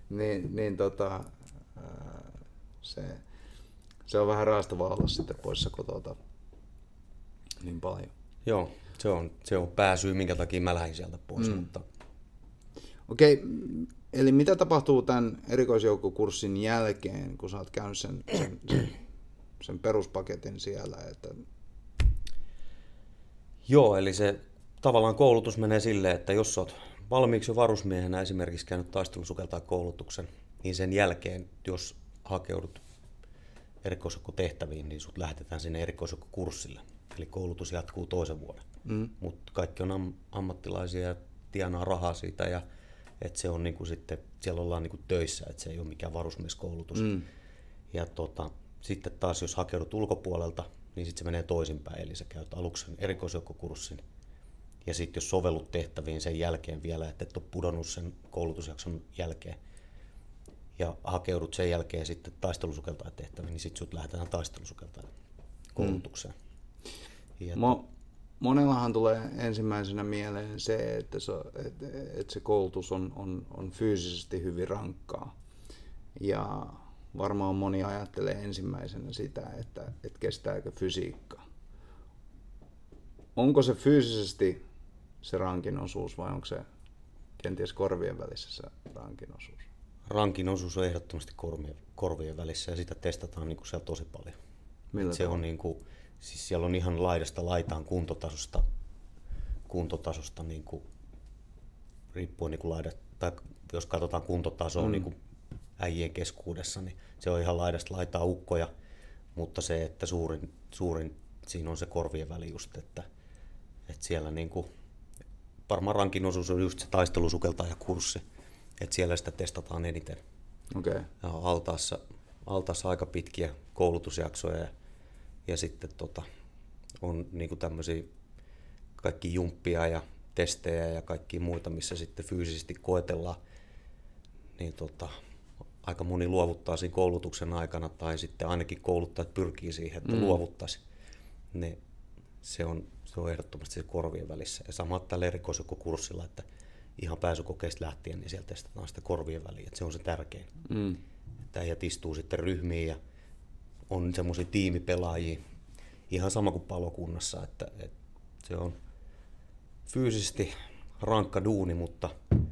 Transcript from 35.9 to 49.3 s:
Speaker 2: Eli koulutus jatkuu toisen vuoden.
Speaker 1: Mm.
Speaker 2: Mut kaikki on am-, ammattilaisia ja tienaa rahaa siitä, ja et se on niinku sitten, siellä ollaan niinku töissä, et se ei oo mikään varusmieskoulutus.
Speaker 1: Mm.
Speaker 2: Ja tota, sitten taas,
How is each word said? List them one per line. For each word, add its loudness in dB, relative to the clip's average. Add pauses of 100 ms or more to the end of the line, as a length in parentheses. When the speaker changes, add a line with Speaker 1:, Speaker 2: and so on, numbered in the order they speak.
Speaker 2:
Eli -6
koulutus -4
jatkuu -4
toisen 0
vuoden. -12 (200)
Speaker 1:
Mm. 0 (100)
Speaker 2:
Mut -8
kaikki -2
on 2
am-, -2 (180)
ammattilaisia -2
ja 0 (360)
tienaa 0
rahaa 2
siitä, -4
ja 0 (600)
et -4
se 0
on 0
niinku -2
sitten, -4 (220)
siellä 0
ollaan 0
niinku -6
töissä, 2
et -10
se -8
ei -4
oo -4
mikään -6
varusmieskoulutus. -4
Speaker 1:
Mm. 4 (720)
Speaker 2:
Ja 0
tota, -4 (340)
sitten -4
taas, 2